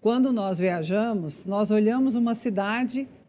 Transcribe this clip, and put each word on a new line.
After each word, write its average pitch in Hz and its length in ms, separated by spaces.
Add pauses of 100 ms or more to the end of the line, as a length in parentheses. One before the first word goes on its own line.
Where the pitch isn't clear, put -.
quando 254 320
nós 196 240
viajamos, 180 880
nós 202 240
olhamos 226 440
uma 233 200
cidade 233 720 (200)